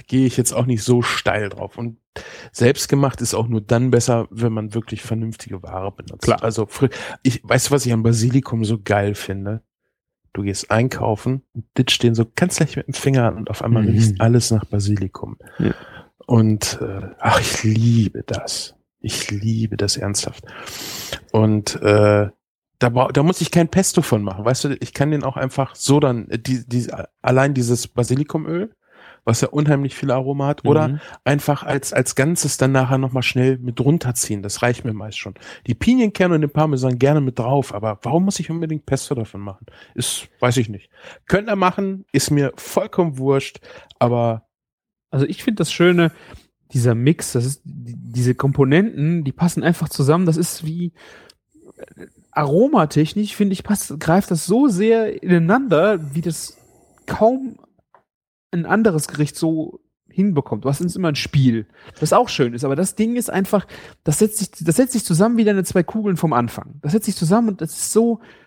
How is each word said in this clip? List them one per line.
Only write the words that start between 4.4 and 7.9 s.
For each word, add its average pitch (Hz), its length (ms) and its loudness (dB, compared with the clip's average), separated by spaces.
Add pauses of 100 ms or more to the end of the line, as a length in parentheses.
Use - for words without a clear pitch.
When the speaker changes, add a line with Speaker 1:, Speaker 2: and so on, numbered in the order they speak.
Speaker 1:
man 107 200 -6
wirklich 110 280 -8
vernünftige 110 600 -8
Ware 92 280 -8
benutzt. - 320 -16
Speaker 2:
Klar. - 200 2
Speaker 1:
Also 110 220 -2
fri-, - 240 0 (340)
ich, 120 200 0
weißt 123 260 0
du, - 20 -6
was 139 140 2
ich 120 80 0